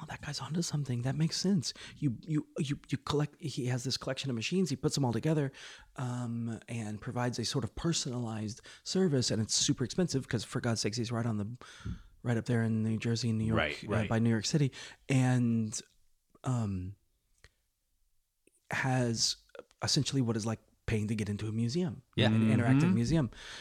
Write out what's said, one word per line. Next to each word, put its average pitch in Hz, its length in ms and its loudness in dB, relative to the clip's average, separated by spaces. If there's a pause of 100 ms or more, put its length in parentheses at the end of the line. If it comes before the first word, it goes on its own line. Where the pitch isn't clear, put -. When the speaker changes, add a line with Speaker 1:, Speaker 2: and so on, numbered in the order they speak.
Speaker 1:
that - 160 -12
guy's 147 140 -8
onto 147 240 -4
something. 127 400 -4
That 135 120 -2
makes 160 220 0
sense." 185 380 0 (240)
You, 131 160 0 (100)
you, 151 220 -2 (100)
you, 143 220 -4 (100)
you 143 80 -2
collect, - 420 -2
he 131 280 -4
has 123 160 -2
this 131 140 -2
collection 135 340 -6
of 123 40 -2
machines. 170 360 0
He 135 40 0
puts - 200 -2
them 139 100 2
all 117 80 2
together, 143 380 0 (460)
um, 117 680 -4
and 107 320 -6
provides 123 380 -4
a 117 80 -2
sort - 200 -2
of - 100 -12
personalized 117 840 -4 (220)
service. 160 460 2
And 104 140 0
it's - 100 -2
super - 300 2
expensive 139 440 0
'cause, 113 160 -2
for - 160 -6
God's 117 220 0
sakes, 110 160 -2
he's 113 140 -2
right 117 160 -2
on 110 100 0
the, 104 100 -2 (760)
right 120 120 2
up 110 100 0
there 117 180 2
in 110 180 2
New 110 160 0
Jersey, 117 340 0
New 110 140 2
York, 110 140 4
Speaker 2:
Right, 76 240 2
Speaker 1:
uh, 110 80 -6
Speaker 2:
right. 104 180 2
Speaker 1:
by 113 80 2
New 117 140 6
York 110 160 2
City. 143 240 2 (360)
And, 123 720 4 (640)
um, 98 500 0 (1800)
has 127 640 0 (480)
essentially 135 380 2
what 113 140 2
is 107 100 0
like 110 140 0 (260)
paying 107 240 0
to 117 60 0
get 104 140 -2
into 104 180 -2
a 110 40 -4
museum, 117 500 0 (140)
Speaker 2:
Yeah. 127 120 4
Speaker 1:
an 110 220 6
interactive 123 320 6
Speaker 3:
Mm-hmm. 180 140 4
Speaker 1:
museum. 117 360 2 (300)